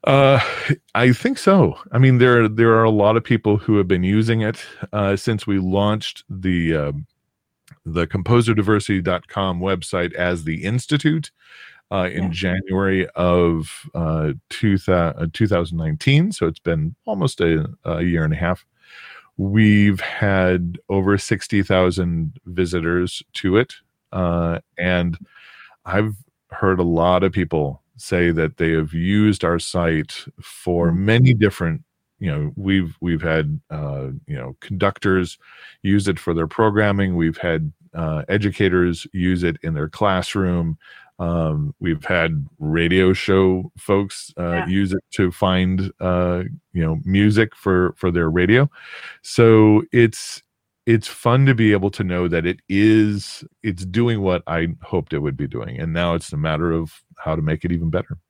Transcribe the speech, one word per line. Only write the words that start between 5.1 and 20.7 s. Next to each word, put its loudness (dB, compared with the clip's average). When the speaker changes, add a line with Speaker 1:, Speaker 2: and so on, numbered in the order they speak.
Speaker 1:
since -4
we 0
launched -2
the, -2
uh, -2
the -2
composer 2
diversity 0
dot -4
com -4
website -4
as -4
the -6
Institute, -2
uh, -2
in -4
Speaker 2:
Yeah. -2
Speaker 1:
January -2
of, 0
uh, -2
two 0
thou-, 0
uh, -6
two 0
thousand -2
nineteen. 0
So -2
it's -4
been -2
almost -4
a, 2
a -4
year 0
and 0
a -2
half. -4
We've 4
had 0